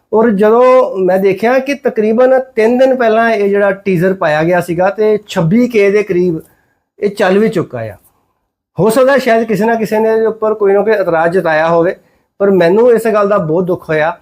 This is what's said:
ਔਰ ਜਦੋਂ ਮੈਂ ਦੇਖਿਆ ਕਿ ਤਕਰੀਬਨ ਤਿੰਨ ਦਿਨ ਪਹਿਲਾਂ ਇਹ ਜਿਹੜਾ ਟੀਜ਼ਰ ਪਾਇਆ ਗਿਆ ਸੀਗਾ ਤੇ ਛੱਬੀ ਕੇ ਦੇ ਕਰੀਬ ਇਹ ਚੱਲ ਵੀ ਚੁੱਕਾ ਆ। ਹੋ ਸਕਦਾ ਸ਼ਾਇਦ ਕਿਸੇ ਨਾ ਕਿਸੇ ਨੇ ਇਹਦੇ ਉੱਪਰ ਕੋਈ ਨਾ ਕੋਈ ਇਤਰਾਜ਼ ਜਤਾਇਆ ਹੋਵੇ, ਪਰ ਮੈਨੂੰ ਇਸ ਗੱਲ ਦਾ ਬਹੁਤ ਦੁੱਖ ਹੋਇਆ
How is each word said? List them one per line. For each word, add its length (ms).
ਔਰ 180
ਜਦੋਂ 640
ਮੈਂ 220
ਦੇਖਿਆ 400
ਕਿ 160
ਤਕਰੀਬਨ 640
ਤਿੰਨ 400
ਦਿਨ 180
ਪਹਿਲਾਂ 340
ਇਹ 180
ਜਿਹੜਾ 220
ਟੀਜ਼ਰ 440
ਪਾਇਆ 280
ਗਿਆ 180
ਸੀਗਾ 300
ਤੇ 360
ਛੱਬੀ 420
ਕੇ 220
ਦੇ 120
ਕਰੀਬ 360
ਇਹ 120
ਚੱਲ 280
ਵੀ 100
ਚੁੱਕਾ 300
ਆ। 160
ਹੋ 100
ਸਕਦਾ 280
ਸ਼ਾਇਦ 280
ਕਿਸੇ 180
ਨਾ 100
ਕਿਸੇ 240
ਨੇ 140
ਇਹਦੇ 140
ਉੱਪਰ 280
ਕੋਈ 180
ਨਾ 100
ਕੋਈ 100
ਇਤਰਾਜ਼ 460
ਜਤਾਇਆ 300
ਹੋਵੇ, 280
ਪਰ 120
ਮੈਨੂੰ 420
ਇਸ 140
ਗੱਲ 220
ਦਾ 100
ਬਹੁਤ 260
ਦੁੱਖ 240
ਹੋਇਆ 320